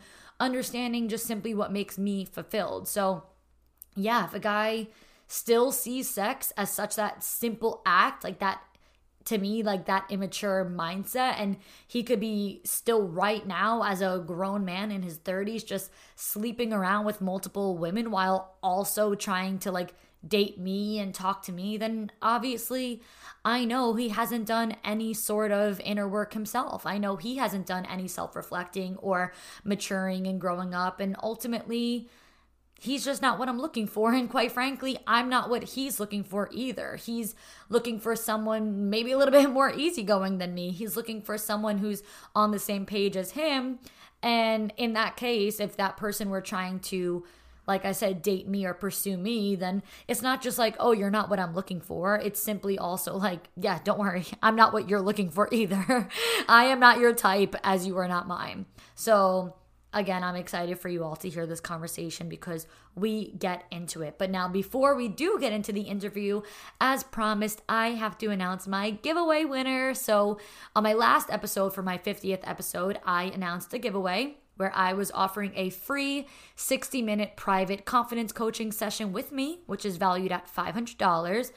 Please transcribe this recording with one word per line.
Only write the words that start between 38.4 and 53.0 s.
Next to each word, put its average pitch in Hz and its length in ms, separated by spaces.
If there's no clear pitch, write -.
maybe 233 220
a 262 60
little 269 140
<laughs> 277 100
bit 285 80
more 262 220
easygoing 202 640
than 180 160
me. 180 180
He's 196 240
looking 226 260
for 214 160
someone 214 400
who's 202 260
on 208 160
the 202 80
same 196 260
page 202 300
as 185 160
him. 262 480
And 226 560
in 233 160
that 220 240
case, 214 420
if 208 180
that 190 200
person 208 320
were 190 120
trying 185 380
to, 175 440
like 196 180
I 196 80
said, 190 280
date 190 280
me 196 160
or 180 80
pursue 190 440
me, 202 380
then 185 280
it's 233 120
not 262 200
just - 160
like, 220 220
"Oh, 240 120
you're 202 180
not 202 200
what 196 100
I'm 170 140
looking 185 260
for." 170 360
It's 208 260
simply 196 360
also 180 380